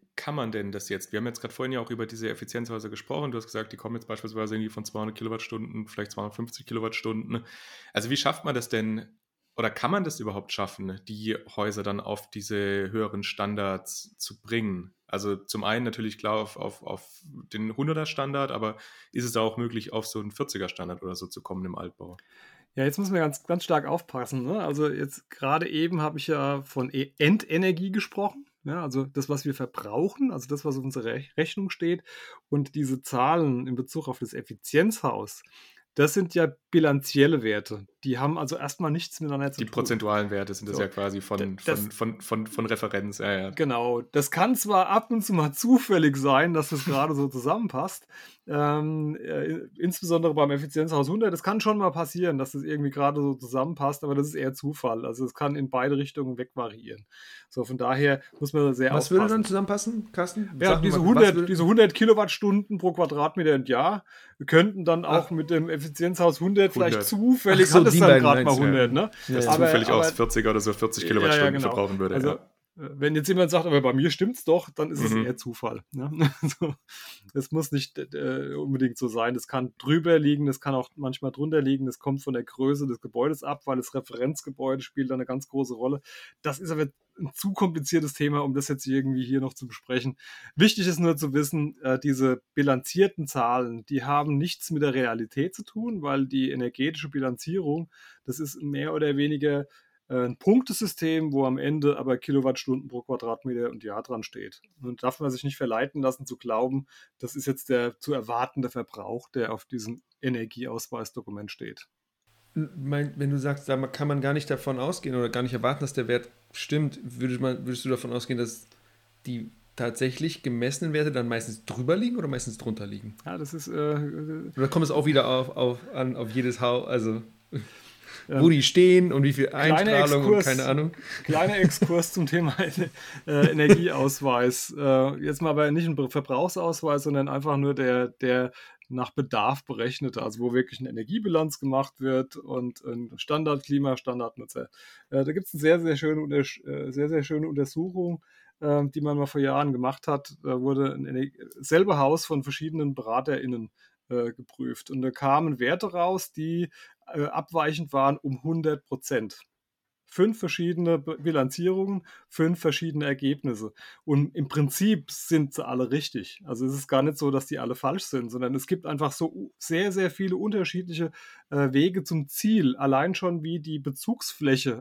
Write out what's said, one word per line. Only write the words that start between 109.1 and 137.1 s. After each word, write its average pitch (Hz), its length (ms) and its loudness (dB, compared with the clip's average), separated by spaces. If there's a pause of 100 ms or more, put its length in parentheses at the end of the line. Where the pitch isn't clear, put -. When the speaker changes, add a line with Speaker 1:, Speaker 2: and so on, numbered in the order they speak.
Speaker 2:
der 113 240 -2
auf 107 100 -10
diesem 117 380 -10 (200)
Energieausweisdokument 113 1300 -8
steht. - 380 -14 (680)
Speaker 3:
N-, 156 220 -4
mein, 143 400 -4
wenn 139 140 0
du 143 80 0
sagst, 139 280 -4
da 135 100 0
ma-, 131 100 -2
kann 147 200 -4
man 143 140 0
gar 139 120 0
nicht 147 160 -4
davon 135 300 -2
ausgehen 139 360 -4
oder 120 140 0
gar 120 140 -2
nicht 123 100 -2
erwarten, 127 280 0
dass 139 120 -4
der 120 140 -2
Wert 120 220 -2 (240)
stimmt, 147 500 -2
würde 123 360 -4
man, 127 260 -2
würdest 123 180 -6
du 131 60 -4
davon 120 240 -2
ausgehen, 120 260 -4
dass 117 300 -6 (560)
die 120 260 -8 (240)
tatsächlich 127 640 -2
gemessenen 139 520 -2
Werte 151 180 2
dann 123 160 -2
meistens 117 380 -6
drüber 127 320 0
liegen 240 180 0
oder 170 140 -4
meistens 123 280 -6
drunter 107 300 -6
liegen? 104 380 -12
Speaker 2:
Ja, 175 120 -8
das 151 160 -8
ist, 151 140 -10
äh, 151 880 -4
Speaker 3:
Oder 135 140 0
kommt 160 160 2
es 143 60 -2
auch 139 140 2
wieder 135 220 6
auf, 127 300 0
auf, 123 220 0 (140)
an, 131 220 -2
auf 117 140 -6
jedes 123 320 -2
Hau-, 123 240 0
also 113 380 -2 (1040)
Speaker 2:
Ähm, 139 140 0
Speaker 3:
wo 165 80 10
die 143 140 6
stehen 180 500 8
und 139 80 4
wie 139 120 4
viel 131 140 2
Speaker 2:
kleiner 151 280 2
Speaker 3:
Einstrahlung 143 500 4
und 208 80 6
Speaker 2:
Exkurs, 196 120 6
Speaker 3:
keine 131 200 0
Ahnung. 151 260 2 (340)
Speaker 2:
kleiner 180 340 2
Exkurs 170 520 2
zum 175 140 0
Thema, 165 320 2
<laughs> - 720 -6
äh, 147 240 6
Energieausweis. 139 1200 4
Äh, 135 480 2
jetzt 147 200 -4
mal 156 80 2
aber 147 180 4
nicht 165 160 2
ein 160 100 -2
Be-, 135 140 -2
Verbrauchsausweis, 156 920 -2
sondern 143 240 0